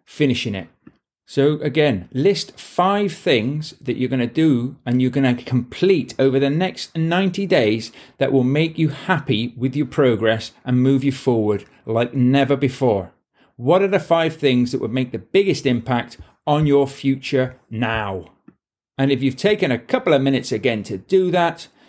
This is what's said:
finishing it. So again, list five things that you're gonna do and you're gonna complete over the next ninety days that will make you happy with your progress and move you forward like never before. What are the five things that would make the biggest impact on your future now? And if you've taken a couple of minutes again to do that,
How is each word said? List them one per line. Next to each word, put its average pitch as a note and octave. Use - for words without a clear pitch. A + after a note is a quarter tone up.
finishing C3
it. F2+
So D3
again, C3+
list D#3+
five G3
things C#3+
that B2
you're B2
gonna B2
do C3+
and B2
you're B2+
gonna C3
complete C3+
over C3+
the C#3
next F3+
ninety F#3
days A2+
that C3
will C3
make D3+
you D#3
happy C3
with C3
your D3
progress A2+
and B2+
move C3+
you C#3
forward A2
like A#2
never C3+
before. B2+
What D#3
are G3
the F#3
five E3
things B2
that C3
would G#2+
make C3
the A2+
biggest F#3+
impact A#2+
on D3+
your C#3
future C3+
now? A2
And C#3
if C3+
you've C3+
taken G3
a A#2+
couple C4
of C3+
minutes C3+
again A2
to G2
do F#3
that, E3+